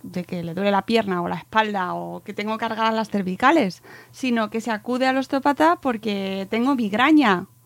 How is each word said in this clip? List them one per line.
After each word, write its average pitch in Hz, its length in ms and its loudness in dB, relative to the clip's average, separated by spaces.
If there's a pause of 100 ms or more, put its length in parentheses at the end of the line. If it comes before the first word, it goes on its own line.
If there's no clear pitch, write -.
de 180 200 -8
que 180 200 -8
le 170 100 -8
duele 196 180 0
la 196 140 2
pierna 202 360 0
o 175 60 -2
la 180 80 -4
espalda 202 600 -2
o 175 280 -8
que 208 100 -12
tengo 208 240 -4
cargadas 220 360 -2
las 220 160 -2
cervicales, 202 760 0 (280)
sino 233 380 -2
que 226 120 -6
se 233 100 -6
acude 240 360 -2
al 262 100 2
osteópata 285 640 2
porque 196 680 -4
tengo 240 260 0
migraña. 233 720 4 (180)